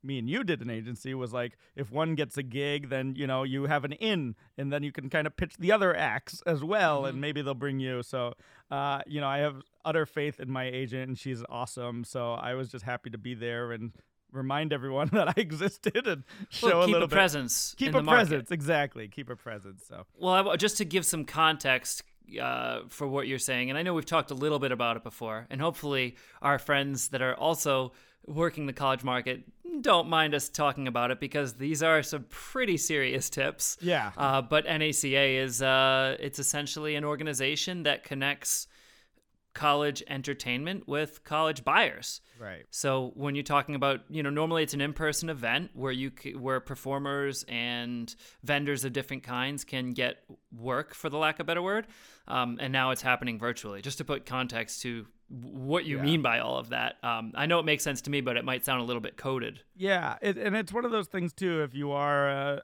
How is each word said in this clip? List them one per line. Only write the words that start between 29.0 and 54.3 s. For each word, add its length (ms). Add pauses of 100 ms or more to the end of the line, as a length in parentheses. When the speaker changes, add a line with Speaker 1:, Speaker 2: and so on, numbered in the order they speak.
Speaker 2:
market 400 (360)
don't 280
mind 260
us 140
talking 400
about 240
it, 80
because 340
these 300
are 180
some 260
pretty 500
serious 520
tips. 500
Speaker 1:
Yeah. 360
Speaker 2:
Uh, 260
but 240
N 160
A 80
C 240
A 240
is, 240
uh, 560
it's 220
essentially 560
an 80
organization 800
that 180
connects 640 (880)
college 540
entertainment 800
with 380
college 400
buyers. 560 (180)
Speaker 1:
Right. 320
Speaker 2:
So 440
when 200
you're 100
talking 300
about, 260 (100)
you 120
know, 60
normally 340
it's 120
an 80
in-person 480
event 420
where 200
you 280
c-, 140
where 260
performers 880
and 640 (280)
vendors 420
of 80
different 300
kinds 420
can 300
get 240 (360)
work, 400
for 140
the 80
lack 200
of 80
a 20
better 160
word. 240 (420)
Um, 320
and 100
now 200
it's 120
happening 360
virtually. 420
Just 180
to 60
put 220
context 560